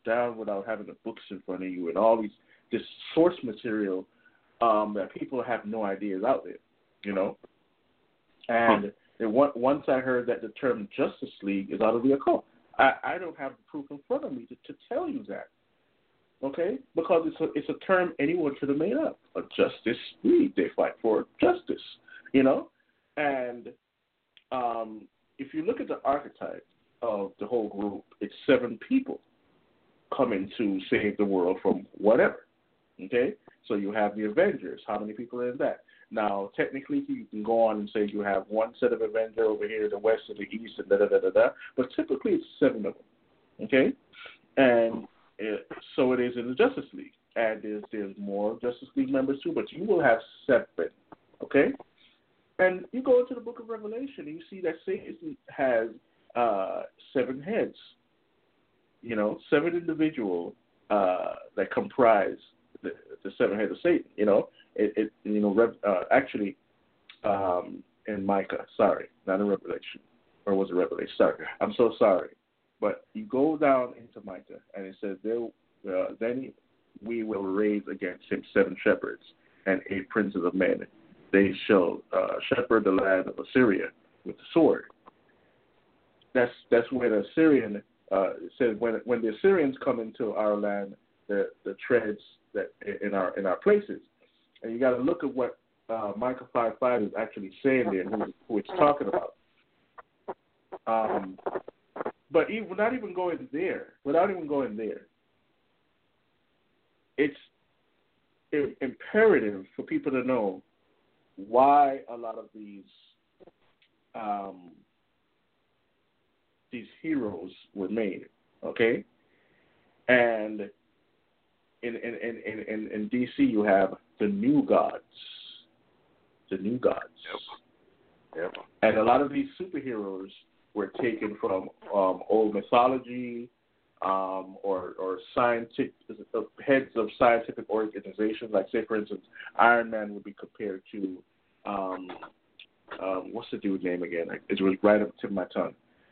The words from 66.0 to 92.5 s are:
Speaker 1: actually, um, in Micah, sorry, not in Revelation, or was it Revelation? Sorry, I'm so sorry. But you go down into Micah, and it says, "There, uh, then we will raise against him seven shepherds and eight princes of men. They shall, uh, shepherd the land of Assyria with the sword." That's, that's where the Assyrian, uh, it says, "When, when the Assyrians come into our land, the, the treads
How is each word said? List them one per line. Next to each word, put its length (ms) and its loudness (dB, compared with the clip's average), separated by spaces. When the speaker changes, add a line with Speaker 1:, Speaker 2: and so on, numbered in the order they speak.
Speaker 1:
actually, 440 0
um, 580 -2
in 180 -4
Micah, 400 -2
sorry, 300 2
not 140 0
in 80 2
Revelation, 520 -4
or 100 0
was 160 2
it 40 -4
Revelation? 420 -2
Sorry, 300 2
I'm 160 0
so 200 4
sorry. 320 4
But 360 -4
you 100 -8
go 320 0
down 420 2
into 280 -20
Micah, 340 -16
and 100 -10
it 160 -14
says, 240 -6
"There, 140 -2
uh, 180 0
then 320 -4
we 200 -4
will 200 -4
raise 480 0
against 400 -8
him 120 -4
seven 320 4
shepherds 380 0
and 160 2
eight 200 -8
princes 340 0
of 80 0
men. 340 0
They 200 6
shall, 360 4
uh, 200 2
shepherd 340 4
the 80 4
land 360 2
of 100 -10
Assyria 480 4
with 100 -10
the 160 -20
sword." 320 6
That's, 180 4
that's 220 4
where 160 2
the 220 2
Assyrian, 520 4
uh, 200 2
it 260 -14
says, 200 2
"When, 280 0
when 160 0
the 60 0
Assyrians 540 2
come 180 0
into 320 -4
our 220 2
land, 420 -4
the, 200 0
the 100 -6
treads 340 2